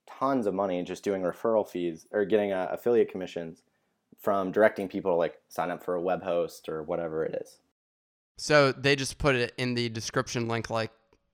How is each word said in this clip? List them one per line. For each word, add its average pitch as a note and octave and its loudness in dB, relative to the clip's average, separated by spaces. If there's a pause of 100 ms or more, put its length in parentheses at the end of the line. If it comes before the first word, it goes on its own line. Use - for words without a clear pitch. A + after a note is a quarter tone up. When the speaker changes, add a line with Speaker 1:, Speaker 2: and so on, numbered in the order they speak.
Speaker 1:
tons C3 -2
of F#2 0
money F#2 0
just F2 -8
doing G2 -2
referral G#2 0
fees F2 -6
or G#2 2
getting, G2+ 2
uh, F#2 -2
affiliate A2+ 2
commissions F2 -10 (560)
from G2 0
directing G2+ 4
people F#2 -2
to, F2 4
like, E2 0 (100)
sign E2+ -4
up E2+ -8
for F2+ -4
a E2+ -2
web F2+ -2
host E2+ -4
or D#2+ -6
whatever E2 -4
it - -6
is. - -20 (800)
Speaker 2:
So C#3+ 4
they C3+ 2
just C3+ -6
put C#3+ 4
it A#2+ 0
in B2+ 0
the A#2+ -2
description A#2 -4
link, A2+ -2
like A2+ -2 (420)